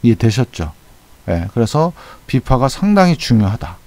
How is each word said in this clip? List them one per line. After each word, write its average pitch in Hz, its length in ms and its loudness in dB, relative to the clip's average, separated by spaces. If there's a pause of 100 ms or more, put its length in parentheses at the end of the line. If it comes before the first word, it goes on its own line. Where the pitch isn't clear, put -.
이해되셨죠? 113 680 0 (560)
예, 85 240 -4
그래서 151 400 -2 (340)
B파가 131 420 0
상당히 190 480 2
중요하다. 104 600 0 (100)